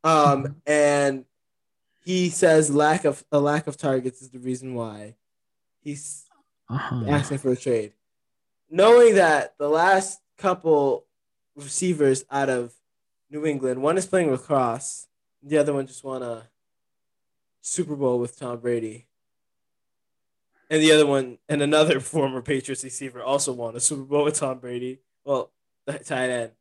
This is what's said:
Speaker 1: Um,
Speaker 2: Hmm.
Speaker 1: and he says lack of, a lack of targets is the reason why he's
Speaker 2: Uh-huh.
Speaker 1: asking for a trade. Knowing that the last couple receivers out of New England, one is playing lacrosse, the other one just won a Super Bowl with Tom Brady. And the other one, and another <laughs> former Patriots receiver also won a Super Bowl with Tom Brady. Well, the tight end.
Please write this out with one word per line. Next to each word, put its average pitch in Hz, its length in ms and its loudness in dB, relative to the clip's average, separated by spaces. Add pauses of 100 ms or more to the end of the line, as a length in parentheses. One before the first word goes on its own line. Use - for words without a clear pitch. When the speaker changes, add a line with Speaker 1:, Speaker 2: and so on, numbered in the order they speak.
Speaker 1:
Um, 147 420 4
Speaker 2:
Hmm. 139 60 -8 (140)
Speaker 1:
and 143 600 2 (800)
he 180 280 0
says 156 420 4
lack 151 320 2
of, 143 260 -2
a 147 80 2
lack 147 280 -2
of 139 100 -10
targets 131 460 -4
is 127 80 -20
the 127 80 -20
reason 127 340 -8
why 110 420 -10 (640)
he's - 460 -14 (420)
Speaker 2:
Uh-huh. 123 400 -6
Speaker 1:
asking 143 300 -2
for 135 140 -2
a 123 40 0
trade. 113 380 -4 (760)
Knowing 226 460 8
that 160 440 2
the 143 100 -2
last 185 520 2 (180)
couple 160 680 0 (500)
receivers 143 760 0
out 139 180 -2
of 123 240 -4 (560)
New 151 160 -8
England, 131 380 -2
one 160 140 0
is 185 100 -4
playing 175 240 0
lacrosse, 127 760 -4 (360)
the 143 160 -2
other 143 140 0
one 139 120 -4
just - 180 -20
won 131 200 -10
a 117 260 -12 (1120)
Super 156 340 -6
Bowl 127 240 0
with 120 200 -8
Tom 120 200 -10
Brady. 117 460 -6 (1700)
And 156 100 2
the 156 100 6
other 151 140 8
one, 135 320 -2 (100)
and 147 140 -2
another 151 380 4
<laughs> - 140 -12
former 135 280 -2
Patriots 135 420 -6
receiver 127 380 -14
also 135 320 -2
won 117 220 -8
a 120 40 -10
Super 139 240 -2
Bowl 143 200 0
with 151 160 -2
Tom 131 180 -4
Brady. 123 440 -10 (220)
Well, 139 280 -4 (340)
the 143 140 -8
tight 127 320 -4
end. 117 300 -6